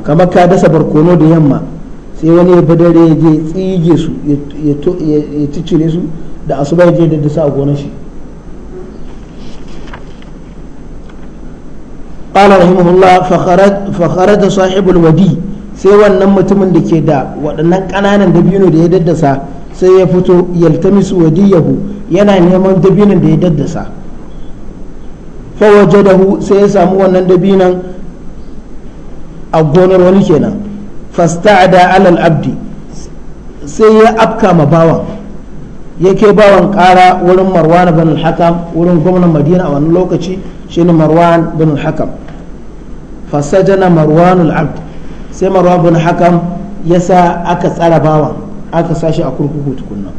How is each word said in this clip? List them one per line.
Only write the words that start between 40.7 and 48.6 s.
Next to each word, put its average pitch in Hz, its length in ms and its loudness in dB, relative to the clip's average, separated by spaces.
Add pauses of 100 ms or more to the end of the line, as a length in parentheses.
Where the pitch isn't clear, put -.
Marwan 165 680 2
bin 156 140 0
al-Hakam. 123 380 -4 (1200)
فسجن 190 480 0 (160)
مروان 165 460 2
العبد، 160 340 -2 (560)
sai - 180 -4
Marwan 180 340 2
bin 165 120 2
Hakam 175 400 0 (500)
ya 170 140 2
sa 175 480 2
aka 175 240 -2
tsara 165 280 0
bawan, 151 360 0 (360)